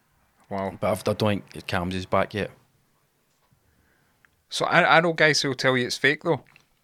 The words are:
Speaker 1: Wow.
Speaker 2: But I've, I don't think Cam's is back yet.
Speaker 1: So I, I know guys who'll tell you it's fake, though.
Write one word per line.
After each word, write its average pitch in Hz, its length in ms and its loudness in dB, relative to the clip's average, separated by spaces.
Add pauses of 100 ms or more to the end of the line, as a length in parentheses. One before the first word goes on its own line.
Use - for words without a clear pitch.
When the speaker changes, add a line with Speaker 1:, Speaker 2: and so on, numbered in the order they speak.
(500)
Speaker 1:
Wow. 98 300 -6
Speaker 2:
But 98 100 -2
I've, 107 180 -4
I 107 60 2
don't 104 380 -2
think 80 160 -16
Cam's 92 260 -4
is 92 120 -8
back 95 280 -2
yet. 101 160 -4 (2000)
Speaker 1:
So - 180 -4
I, 160 320 4
I - 20 4
know 170 120 2
guys 156 300 2
who'll 139 120 -2
tell 131 220 0
you 123 100 -2
it's 95 120 -6
fake, 147 240 0
though. 160 200 -2 (420)